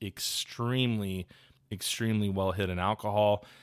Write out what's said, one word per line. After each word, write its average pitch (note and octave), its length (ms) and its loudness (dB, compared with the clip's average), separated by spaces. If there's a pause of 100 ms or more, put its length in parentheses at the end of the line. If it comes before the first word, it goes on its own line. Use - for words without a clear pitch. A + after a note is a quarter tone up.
extremely, A2 1300 -2 (460)
extremely G#2+ 560 0
well F#2+ 240 2
hidden F2+ 260 0
alcohol. G#2 680 2 (180)